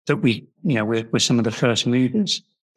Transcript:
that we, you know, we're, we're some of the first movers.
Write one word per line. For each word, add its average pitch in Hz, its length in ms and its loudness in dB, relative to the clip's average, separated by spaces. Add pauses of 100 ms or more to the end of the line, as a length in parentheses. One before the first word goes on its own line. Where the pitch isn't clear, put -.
that 143 100 0
we, 113 320 -2 (140)
you 156 100 0
know, 107 120 0
we're, 113 280 -2
we're 117 60 2
some 123 180 2
of 113 80 2
the 113 60 -2
first 120 340 0
movers. 127 560 0 (340)